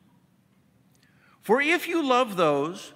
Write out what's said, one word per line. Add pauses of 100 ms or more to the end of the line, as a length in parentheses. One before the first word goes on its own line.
(1400)
For
if
you
love
those